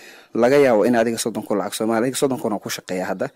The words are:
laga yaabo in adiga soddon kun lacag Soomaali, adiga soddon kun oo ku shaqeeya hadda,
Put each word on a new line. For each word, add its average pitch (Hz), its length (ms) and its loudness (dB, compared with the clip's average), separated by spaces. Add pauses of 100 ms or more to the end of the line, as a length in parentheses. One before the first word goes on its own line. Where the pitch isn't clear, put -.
(380)
laga 123 240 4
yaabo 113 240 4
in 123 100 2
adiga 117 220 2
soddon 110 260 -4
kun 107 140 -2
lacag 95 160 -4
Soomaali, 113 320 -2
adiga 127 160 -4
soddon 131 180 0
kun 107 140 -4
oo 98 80 -4
ku 117 80 -10
shaqeeya 92 400 -6
hadda, 98 260 -6